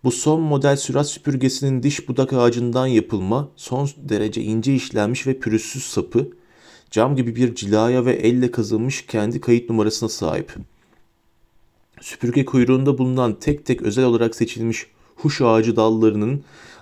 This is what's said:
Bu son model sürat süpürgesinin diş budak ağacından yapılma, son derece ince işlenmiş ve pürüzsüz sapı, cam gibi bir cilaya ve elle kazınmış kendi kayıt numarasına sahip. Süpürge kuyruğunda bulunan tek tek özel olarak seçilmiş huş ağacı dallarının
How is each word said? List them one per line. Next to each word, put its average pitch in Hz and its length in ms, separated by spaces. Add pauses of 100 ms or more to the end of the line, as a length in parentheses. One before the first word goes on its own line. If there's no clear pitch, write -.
Bu 127 80
son 156 300
model 143 340
sürat 143 340
süpürgesinin 131 720
diş 143 240
budak 131 260
ağacından 120 540
yapılma, 113 680
son 139 420
derece 110 440
ince 113 340
işlenmiş 120 520
ve 131 120
pürüzsüz 110 440
sapı, - 460 (640)
cam 131 240
gibi 117 200
bir 120 200
cilaya 113 500
ve 127 80
elle 120 380
kazınmış 113 540
kendi 113 360
kayıt 117 280
numarasına 107 400
sahip. 85 440 (1500)
Süpürge 127 440
kuyruğunda 131 520
bulunan 127 420
tek 147 260
tek 123 160
özel 117 240
olarak 117 300
seçilmiş 113 520 (280)
huş - 260
ağacı 113 340
dallarının 110 680 (380)